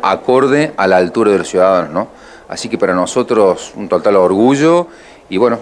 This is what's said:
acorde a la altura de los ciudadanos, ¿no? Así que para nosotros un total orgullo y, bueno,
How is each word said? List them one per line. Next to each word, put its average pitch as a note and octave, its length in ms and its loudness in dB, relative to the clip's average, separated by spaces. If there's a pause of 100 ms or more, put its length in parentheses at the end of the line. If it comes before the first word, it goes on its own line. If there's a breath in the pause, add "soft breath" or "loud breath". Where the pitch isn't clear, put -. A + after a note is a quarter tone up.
acorde B2+ 720 0
a G2 80 0
la F#2+ 120 2
altura G#2 340 0
de G2 80 2
los E2 100 -8
ciudadanos, F2+ 400 0
¿no? F#2 180 -6 (400 loud breath)
Así - 220 -12
que A2 80 -6
para F#2 160 0
nosotros G2+ 840 0
un G2+ 140 -12
total F#2 260 0
orgullo C#3 680 2 (420 loud breath)
y, F#2 100 -6
bueno, A#2 240 0